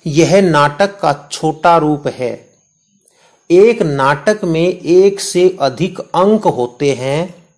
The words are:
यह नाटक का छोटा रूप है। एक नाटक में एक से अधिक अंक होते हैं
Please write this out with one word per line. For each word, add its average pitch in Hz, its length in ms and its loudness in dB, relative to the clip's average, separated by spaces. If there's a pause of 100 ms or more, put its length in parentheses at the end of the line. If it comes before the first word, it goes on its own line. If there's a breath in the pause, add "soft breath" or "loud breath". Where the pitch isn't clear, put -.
यह 160 340 2
नाटक 160 580 0
का 147 320 -4
छोटा 160 460 0
रूप 151 300 -2
है। 120 460 -10 (960 soft breath)
एक 220 300 4
नाटक 143 640 -2
में 165 240 -2
एक 185 520 2
से 180 420 0
अधिक 139 380 -4
अंक 208 440 0
होते 135 500 -2
हैं 139 540 -8 (100)